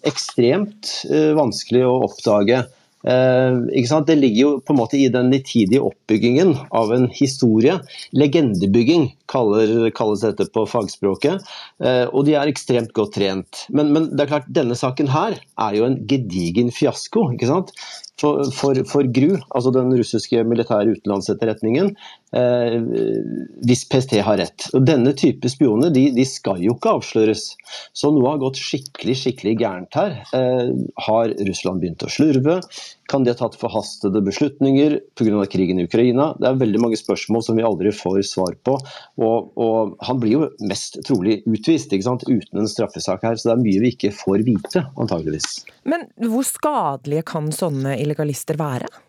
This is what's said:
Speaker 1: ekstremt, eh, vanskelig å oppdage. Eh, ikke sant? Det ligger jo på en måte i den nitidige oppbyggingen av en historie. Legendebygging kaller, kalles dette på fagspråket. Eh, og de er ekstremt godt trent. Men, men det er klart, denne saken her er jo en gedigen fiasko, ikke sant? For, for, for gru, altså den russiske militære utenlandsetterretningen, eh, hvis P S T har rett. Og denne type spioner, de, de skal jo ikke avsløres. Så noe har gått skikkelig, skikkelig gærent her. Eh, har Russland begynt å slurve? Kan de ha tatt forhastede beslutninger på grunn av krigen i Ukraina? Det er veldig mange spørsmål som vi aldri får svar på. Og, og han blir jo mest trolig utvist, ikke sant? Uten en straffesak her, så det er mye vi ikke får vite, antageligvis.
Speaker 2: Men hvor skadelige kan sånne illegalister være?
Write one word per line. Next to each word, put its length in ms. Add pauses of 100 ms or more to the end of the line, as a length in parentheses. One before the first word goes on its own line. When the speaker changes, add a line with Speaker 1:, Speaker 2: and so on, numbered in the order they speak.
(120)
Speaker 1:
ekstremt, 880 (100)
eh, 280
vanskelig 500
å 180
oppdage. 600 (340)
Eh, 540 (260)
ikke 80
sant? 220
Det 80
ligger 240
jo 60 (120)
på 140
en 80
måte 180
i 80
den 240
nitidige 480
oppbyggingen 720 (240)
av 160
en 140 (100)
historie. 640 (340)
Legendebygging 960 (240)
kaller, 640
kalles 300
dette 260
på 160
fagspråket. 720 (400)
Eh, 300
og 180
de 80
er 160
ekstremt 400
godt 240
trent. 560
Men, 220
men 180
det 140
er 80
klart, 180
denne 240
saken 380
her 240
er 420
jo 80
en 80 (160)
gedigen 640
fiasko, 560
ikke 160
sant? 240 (480)
For, 320
for, 320
for 240
gru, 300 (180)
altså 160
den 240
russiske 480
militære 480
utenlandsetterretningen, 1040 (420)
eh, 380 (920)
hvis 240
P 80
S 140
T 100
har 220
rett. 240 (100)
Og 80
denne 320
type 320
spioner, 460
de, 180
de 160
skal 320
jo 160
ikke 220
avsløres. 560 (420)
Så 160
noe 220
har 80
gått 180
skikkelig, 600
skikkelig 400
gærent 340
her. 220 (180)
Eh, 380 (320)
har 260 (160)
Russland 320
begynt 240
å 80
slurve? 480 (500)
Kan 140
de 80
ha 60
tatt 200
forhastede 640
beslutninger 800 (180)
på 80
grunn 140
av 100
krigen 300
i 80
Ukraina? 400 (100)
Det 80
er 140
veldig 240
mange 160
spørsmål 420
som 160
vi 80
aldri 280
får 340
svar 240 (160)
på. 80 (420)
Og, 300 (100)
og 380 (100)
han 140
blir 160
jo 80 (240)
mest 400
trolig 400
utvist, 420
ikke 160
sant? 220
Uten 340
en 80
straffesak 560
her, 140
så 80
det 80
er 80
mye 180
vi 140
ikke 180
får 320
vite, 380 (160)
antageligvis. 640 (260)
Speaker 2:
Men 160 (160)
hvor 240
skadelige 800
kan 240
sånne 480
illegalister 640
være? 260 (220)